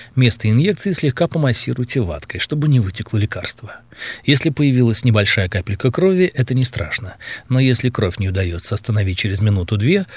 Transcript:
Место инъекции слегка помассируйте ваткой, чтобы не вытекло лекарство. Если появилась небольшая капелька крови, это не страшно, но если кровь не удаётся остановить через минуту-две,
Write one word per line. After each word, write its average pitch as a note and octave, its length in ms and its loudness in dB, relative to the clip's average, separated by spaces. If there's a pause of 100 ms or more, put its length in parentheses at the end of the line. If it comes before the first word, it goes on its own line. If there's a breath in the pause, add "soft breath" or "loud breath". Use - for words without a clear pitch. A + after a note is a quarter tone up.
(140 loud breath)
Место A#2+ 340 2
инъекции E3+ 440 2
слегка D#3 360 0
помассируйте B2+ 720 -2
ваткой, F2 400 -6
чтобы D3+ 260 -2
не C#3 140 4
вытекло G2 380 -4
лекарство. - 640 -6 (420 loud breath)
Если C#3+ 240 2
появилась B2+ 560 2
небольшая G#2 460 2
капелька G2+ 400 -2
крови, F#3 420 2
это B2+ 220 -2
не B2+ 100 2
страшно, - 520 -6 (340 loud breath)
но B2+ 100 2
если B2+ 300 2
кровь G2+ 280 -2
не F#2+ 120 -2
удаётся F2+ 440 -4
остановить G2+ 440 0
через F#2+ 240 -2
минуту-две, G#2+ 640 2 (100)